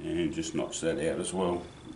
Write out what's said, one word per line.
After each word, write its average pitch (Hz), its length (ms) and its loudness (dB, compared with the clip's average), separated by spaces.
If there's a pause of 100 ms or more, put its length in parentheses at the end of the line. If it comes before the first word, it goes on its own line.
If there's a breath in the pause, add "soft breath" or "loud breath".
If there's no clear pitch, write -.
and 80 320 2
just - 220 -2
notch - 240 -2
that - 180 2
out - 220 2
as 87 140 -2
well. 87 280 2 (340)